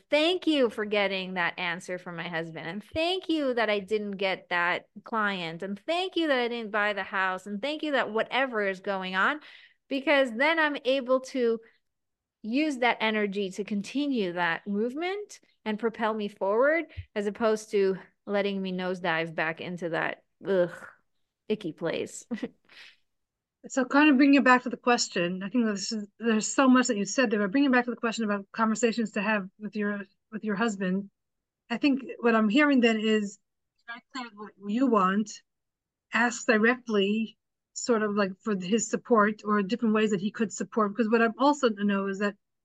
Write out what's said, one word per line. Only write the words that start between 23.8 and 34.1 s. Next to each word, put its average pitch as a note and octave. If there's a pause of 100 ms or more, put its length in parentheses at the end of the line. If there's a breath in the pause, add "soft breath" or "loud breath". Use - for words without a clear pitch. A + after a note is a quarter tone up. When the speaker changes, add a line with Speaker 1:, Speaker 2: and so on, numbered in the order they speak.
Speaker 2:
kind C#4+
of C#4
bring C#4
it C4
back B3+
to B3
the A#3+
question. F#3
I G3
think A#3
this G3+
is, G#3+ (120)
there's G#3+
so C#4
much B3+
that A#3
you G3+
said A3+
there, G#3
but G3+
bring C#4
it C4+
back B3
to A#3+
the A#3
question A3+
about G3+
conversations A3
to G#3+
have G3+ (100)
with G#3+
your, G#3 (280)
with A3
your G#3+
husband. G3 (580)
I A#3
think C#4 (180)
what A3+
I'm A3
hearing C#4
then A3+
is, G#3+ (1000)